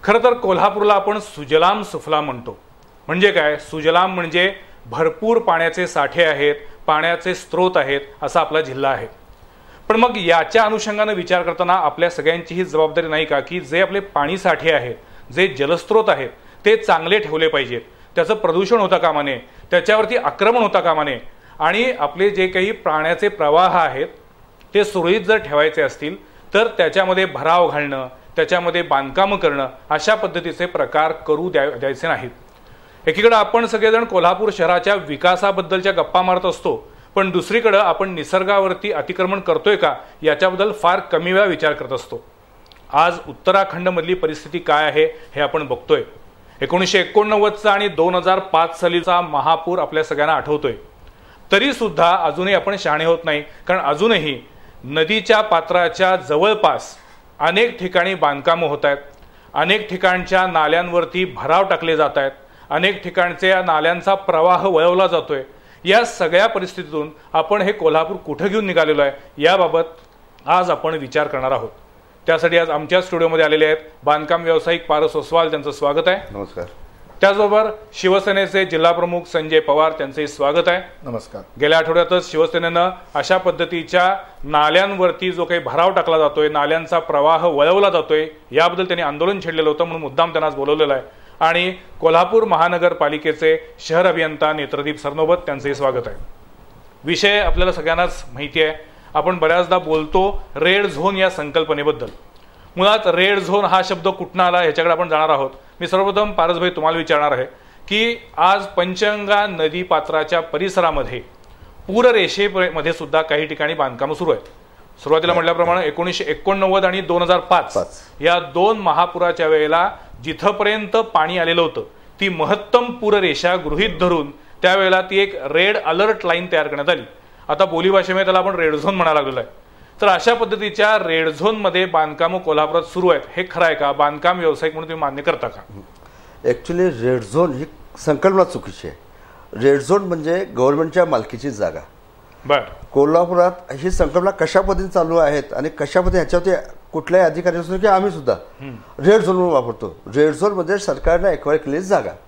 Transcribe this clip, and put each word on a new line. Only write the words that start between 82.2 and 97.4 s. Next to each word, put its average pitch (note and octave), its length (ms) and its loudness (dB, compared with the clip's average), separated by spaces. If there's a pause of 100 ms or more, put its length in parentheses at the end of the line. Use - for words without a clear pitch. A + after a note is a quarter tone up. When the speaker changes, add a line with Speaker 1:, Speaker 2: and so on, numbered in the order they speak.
Speaker 1:
शिवसेनेनं E3+ 580 0 (260)
अशा E3 220 0
पद्धतीच्या F3 800 0 (260)
नाल्यांवरती F3 880 0
जो E3 140 -2
काही E3+ 140 -2
भराव D#3+ 320 0
टाकला E3 260 0
जातोय, D3+ 320 2
नाल्यांचा D#3 500 -2
प्रवाह D#3 480 2
वळवला F3 420 4
जातोय, D#3 380 0 (240)
याबद्दल F3 340 2
त्यांनी F3 180 -4
आंदोलन E3 360 -2
छेडलेलं D#3+ 300 0
होतं, D3+ 140 -2
म्हणून E3 180 -6
मुद्दाम D#3 300 -2
त्यांना D#3 160 0
आज C#3+ 80 -4
बोलवलेलं C#3+ 380 0
आहे. B2+ 100 -2 (360)
आणि F3 340 2 (260)
कोल्हापूर F3+ 440 4
महानगरपालिकेचे D#3+ 1400 0
शहर E3+ 260 0
अभियंता D#3 480 0
नेत्रदीप D3 460 -6
सरनोबत, D#3+ 360 0 (100)
त्यांचंही C#3 300 -4
स्वागत B2+ 320 -2
आहे. G2+ 80 -10 (880)
विषय G3+ 360 0
आपल्याला F3+ 320 2